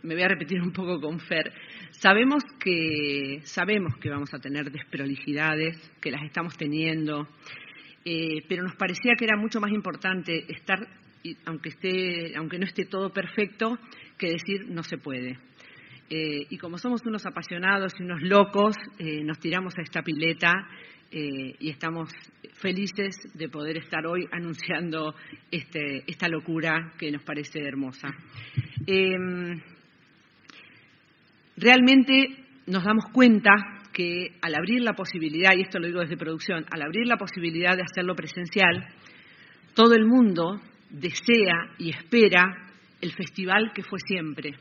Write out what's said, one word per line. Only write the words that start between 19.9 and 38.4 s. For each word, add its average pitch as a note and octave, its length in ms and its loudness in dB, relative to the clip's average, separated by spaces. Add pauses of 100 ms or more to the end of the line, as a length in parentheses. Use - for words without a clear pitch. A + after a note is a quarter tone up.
pileta, E3 500 0 (580)
eh, C#3 480 -8
y D3+ 120 -6
estamos D#3+ 400 -6 (500)
felices F#3+ 540 -4 (180)
de D#3 160 -8
poder D#3 280 -6
estar D#3+ 280 -6
hoy F3 260 -2
anunciando D#3+ 840 -6 (340)
este, D3 560 -6
esta - 220 -6
locura D#3+ 720 -2
que D3+ 120 -6
nos C#3+ 120 -6
parece D3 360 -8
hermosa. C#3 500 -6 (760)
Em, F#3 720 0 (2000)
realmente C4 760 8 (320)
nos F#3 160 -2
damos G#3+ 280 2
cuenta A3+ 380 8 (420)
que F3 520 -4
al E3 100 -2
abrir G3+ 300 0
la G#3+ 100 2
posibilidad, F3+ 640 2
y F#3 40 2
esto F#3+ 180 -4
lo E3+ 80 -2
digo F3 140 -2
desde E3+ 160 -4
producción, D#3+ 520 -6
al D#3+ 140 -6
abrir G3+ 240 -2
la A#3 100 4
posibilidad F3 580 -2
de F#3 60 -4
hacerlo F3+ 320 -4
presencial, F3 760 0 (840)